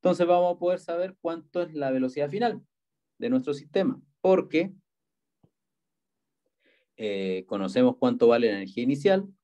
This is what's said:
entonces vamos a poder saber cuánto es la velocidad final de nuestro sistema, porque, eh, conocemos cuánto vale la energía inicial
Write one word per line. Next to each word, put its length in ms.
entonces 260
vamos 280
a 40
poder 200
saber 420
cuánto 400
es 120
la 180
velocidad 380
final 320
de 100
nuestro 240
sistema, 480
porque, 520
eh, 500
conocemos 500
cuánto 300
vale 200
la 100
energía 260
inicial 440